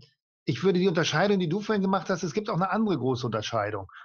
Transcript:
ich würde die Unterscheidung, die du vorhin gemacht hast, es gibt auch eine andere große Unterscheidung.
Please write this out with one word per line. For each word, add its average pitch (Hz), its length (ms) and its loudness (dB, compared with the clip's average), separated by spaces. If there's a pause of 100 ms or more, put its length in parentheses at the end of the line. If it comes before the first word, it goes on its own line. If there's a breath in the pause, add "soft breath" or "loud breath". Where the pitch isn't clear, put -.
(500 soft breath)
ich 120 140 0
würde 185 160 4
die 185 80 4
Unterscheidung, 180 520 2
die 180 100 0
du 185 100 0
vorhin 208 220 -2
gemacht 190 280 0
hast, 185 140 -2
es 160 100 -4
gibt 208 160 -2
auch 208 60 -2
eine 180 160 0
andere 202 260 0
große 123 280 -2
Unterscheidung. 104 640 -2 (180 loud breath)